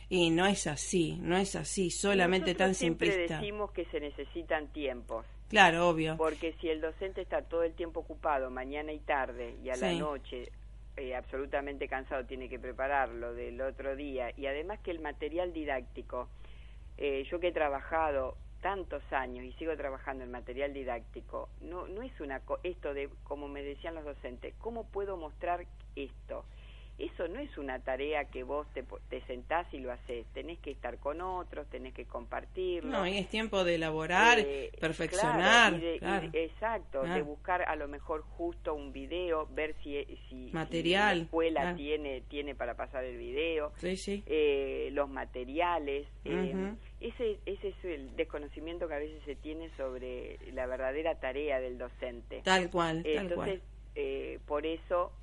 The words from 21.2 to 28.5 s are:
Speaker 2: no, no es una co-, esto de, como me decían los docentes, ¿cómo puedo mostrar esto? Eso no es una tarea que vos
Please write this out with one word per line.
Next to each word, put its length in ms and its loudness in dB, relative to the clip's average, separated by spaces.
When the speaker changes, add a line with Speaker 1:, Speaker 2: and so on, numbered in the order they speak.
Speaker 2:
no, 260 -8
no 140 -8
es 180 -8
una 220 -6
co-, 220 -4
esto 300 -4
de, 160 -4
como 240 -6
me 160 -6
decían 320 -6
los 80 -8
docentes, 560 -8
¿cómo 300 -6
puedo 260 -2
mostrar 500 -2
esto? 480 -8
Eso 320 -4
no 100 -6
es 180 -8
una 220 -4
tarea 460 -2
que 180 -8
vos 300 -2